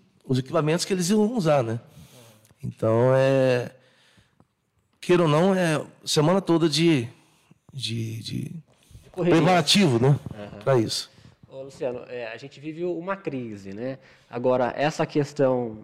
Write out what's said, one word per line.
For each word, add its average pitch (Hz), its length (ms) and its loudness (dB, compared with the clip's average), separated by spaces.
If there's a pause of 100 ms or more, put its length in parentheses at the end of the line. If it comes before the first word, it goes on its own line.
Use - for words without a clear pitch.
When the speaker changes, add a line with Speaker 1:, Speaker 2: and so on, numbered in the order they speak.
(260)
Speaker 1:
os 127 120 0
equipamentos 151 460 0
que - 80 -4
eles 180 180 -2
iam 214 240 2
usar, 156 300 2
né? 113 160 -4 (800)
Então, 117 540 2
é, 131 560 2 (1300)
queira 175 220 4
ou 165 40 4
não, 165 280 4
é 165 280 0 (220)
semana 165 340 2
toda 170 300 2
de, 147 380 2 (640)
de, 113 500 -8
de - 320 -8 (560)
Speaker 2:
Correria. 170 300 2
Speaker 1:
preparativo, 165 580 4
né, 135 180 4 (160)
Speaker 2:
Aham. 104 300 -16
Speaker 1:
pra 135 140 4
isso. 107 320 -2 (400)
Speaker 2:
Ô, 135 140 -16
Luciano, 135 440 -8
é, 120 240 -12
a 117 60 -14
gente 139 220 -18
vive 156 260 -10
uma 180 320 -6
crise, 117 560 -10
né? 123 240 -10 (320)
Agora, 123 480 0
essa 156 280 -2
questão 131 800 -2